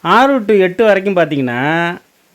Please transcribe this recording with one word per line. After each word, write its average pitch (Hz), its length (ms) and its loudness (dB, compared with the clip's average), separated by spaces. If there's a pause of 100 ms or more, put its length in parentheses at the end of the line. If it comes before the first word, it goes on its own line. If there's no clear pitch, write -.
ஆறு 240 440 2
to 208 140 2
எட்டு 185 240 0
வரைக்கும் 196 320 2
பார்த்தீங்கன்னா, 151 760 -2 (420)